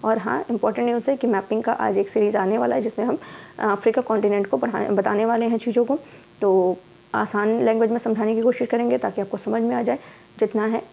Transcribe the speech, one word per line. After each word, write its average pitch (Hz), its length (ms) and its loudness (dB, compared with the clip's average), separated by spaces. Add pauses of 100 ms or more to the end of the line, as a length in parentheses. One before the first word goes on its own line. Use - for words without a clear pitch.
और 220 140 2
हाँ, 240 320 -4
important 233 380 0
news 233 220 0
है 269 60 2
कि 233 100 -2
mapping 208 360 0
का 226 100 0
आज 208 260 0
एक 196 100 0
series 214 280 2
आने 196 220 2
वाला 240 180 0
है, 254 60 0
जिसमें 226 240 -2
हम, 254 120 -2 (400)
अ, 214 80 -2
Africa 220 360 2
continent 202 440 0
को 262 100 -2
बढ़ाने, 226 340 -2
बताने 202 360 2
वाले 233 200 0
हैं 233 120 0
चीज़ों 240 260 0
को। 277 140 0 (420)
तो 190 380 2 (360)
आसान 214 500 0
language 226 260 2
में 233 80 0
समझाने 220 360 0
की 226 80 0
कोशिश 240 260 2
करेंगे, 240 300 0
ताकि 202 220 -4
आपको 196 160 -4
समझ 220 260 -2
में 240 140 0
आ 240 60 -2
जाए 247 160 -2 (420)
जितना 214 260 0
है। 226 160 -2 (100)